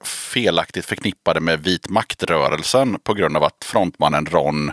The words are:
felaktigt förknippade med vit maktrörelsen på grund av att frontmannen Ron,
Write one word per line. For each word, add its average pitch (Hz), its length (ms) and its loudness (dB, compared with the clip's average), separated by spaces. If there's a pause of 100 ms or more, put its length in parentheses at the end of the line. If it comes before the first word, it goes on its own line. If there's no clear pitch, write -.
felaktigt 90 840 -2
förknippade - 540 -2
med 80 240 0
vit 90 240 -2
maktrörelsen 85 1160 0
på 110 100 0
grund 80 220 0
av 76 80 2
att - 200 -4
frontmannen 76 640 0
Ron, 76 460 0